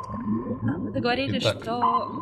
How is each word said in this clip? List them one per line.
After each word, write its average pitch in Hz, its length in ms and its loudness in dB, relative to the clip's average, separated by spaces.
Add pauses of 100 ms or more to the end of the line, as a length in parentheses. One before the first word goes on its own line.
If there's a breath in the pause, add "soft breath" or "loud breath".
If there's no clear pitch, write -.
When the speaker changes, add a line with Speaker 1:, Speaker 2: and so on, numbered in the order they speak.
(680)
Speaker 1:
А, 277 100 2
мы 214 140 -2
договорились, 247 540 0
Speaker 2:
Итак. - 160 2
Speaker 1:
что 240 500 2 (100)